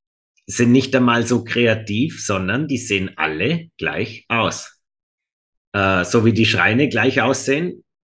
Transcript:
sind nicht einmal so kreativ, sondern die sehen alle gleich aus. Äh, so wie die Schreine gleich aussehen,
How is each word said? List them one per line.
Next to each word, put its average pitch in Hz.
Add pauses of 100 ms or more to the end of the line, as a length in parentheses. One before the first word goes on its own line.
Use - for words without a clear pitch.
(500)
sind 120
nicht 131
einmal 120
so 117
kreativ, 113
sondern 101
die 131
sehen 95
alle 85 (100)
gleich 87
aus. 113 (920)
Äh, 95
so 117
wie 113
die 113
Schreine 110
gleich 120
aussehen, 135 (220)